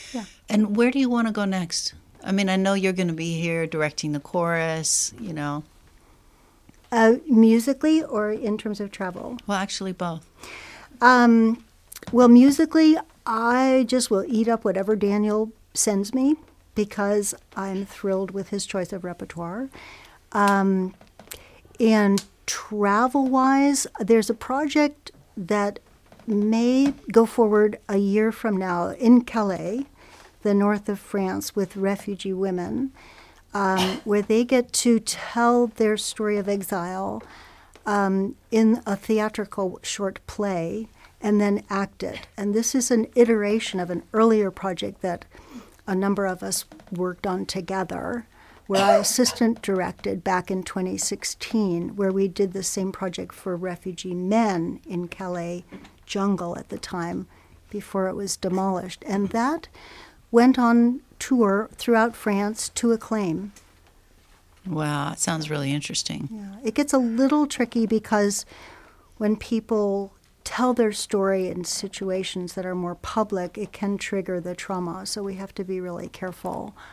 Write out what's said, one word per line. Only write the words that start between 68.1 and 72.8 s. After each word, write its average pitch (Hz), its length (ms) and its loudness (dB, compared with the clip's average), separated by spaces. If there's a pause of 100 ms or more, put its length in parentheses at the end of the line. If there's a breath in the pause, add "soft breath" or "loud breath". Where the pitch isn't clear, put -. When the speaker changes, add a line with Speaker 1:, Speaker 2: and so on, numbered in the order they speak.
Speaker 1:
when 214 200 0
people 208 760 -2 (320)
tell 247 280 0
their 226 200 2
story 190 560 -2
in 175 160 -8
situations 190 920 -6
that 190 100 -8
are 185 100 -6
more 175 200 -4